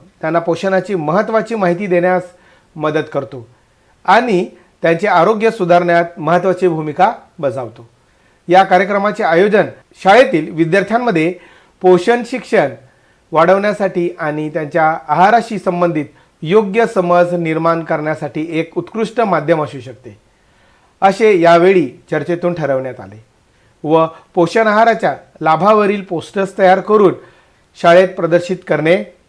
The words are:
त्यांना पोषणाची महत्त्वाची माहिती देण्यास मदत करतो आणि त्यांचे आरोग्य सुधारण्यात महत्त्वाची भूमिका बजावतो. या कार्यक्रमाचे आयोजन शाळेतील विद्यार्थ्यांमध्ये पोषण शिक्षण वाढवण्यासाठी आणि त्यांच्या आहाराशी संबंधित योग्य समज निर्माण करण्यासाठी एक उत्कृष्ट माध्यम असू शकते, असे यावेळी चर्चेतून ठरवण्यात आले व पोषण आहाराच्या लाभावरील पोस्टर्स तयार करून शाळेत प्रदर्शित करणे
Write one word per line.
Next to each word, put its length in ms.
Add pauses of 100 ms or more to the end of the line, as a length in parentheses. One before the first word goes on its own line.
(220)
त्यांना 180
पोषणाची 560
महत्त्वाची 600
माहिती 320
देण्यास 360 (520)
मदत 380
करतो 340 (580)
आणि 400 (360)
त्यांचे 260
आरोग्य 440
सुधारण्यात 680
महत्त्वाची 480
भूमिका 440 (280)
बजावतो. 500 (580)
या 160
कार्यक्रमाचे 600
आयोजन 440 (360)
शाळेतील 480
विद्यार्थ्यांमध्ये 840 (480)
पोषण 440
शिक्षण 480 (580)
वाढवण्यासाठी 800 (100)
आणि 300
त्यांच्या 480 (100)
आहाराशी 520
संबंधित 460 (360)
योग्य 440
समज 480
निर्माण 500
करण्यासाठी 680
एक 280
उत्कृष्ट 440
माध्यम 420
असू 160
शकते, 380 (840)
असे 380
यावेळी 480 (240)
चर्चेतून 420
ठरवण्यात 460
आले 240 (600)
व 220 (280)
पोषण 340
आहाराच्या 480 (260)
लाभावरील 600
पोस्टर्स 540
तयार 220
करून 340 (640)
शाळेत 280
प्रदर्शित 500 (100)
करणे 280 (340)